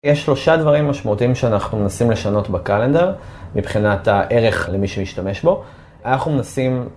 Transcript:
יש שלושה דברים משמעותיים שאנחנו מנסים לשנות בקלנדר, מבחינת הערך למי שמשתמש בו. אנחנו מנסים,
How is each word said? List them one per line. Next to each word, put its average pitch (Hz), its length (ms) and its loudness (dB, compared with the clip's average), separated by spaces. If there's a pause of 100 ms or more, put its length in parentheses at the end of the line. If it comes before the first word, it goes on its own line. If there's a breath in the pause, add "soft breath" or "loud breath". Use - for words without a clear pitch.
יש 147 220 2
שלושה 160 320 2
דברים 151 320 4
משמעותיים 123 460 0
שאנחנו 110 420 0
מנסים 104 340 0
לשנות 104 380 -2
בקלנדר, 123 640 2 (420 loud breath)
מבחינת 104 520 0
הערך 101 640 2
למי 98 160 -2
שמשתמש 95 540 -6
בו. 175 220 0 (420 loud breath)
אנחנו 131 260 0
מנסים, 127 640 -2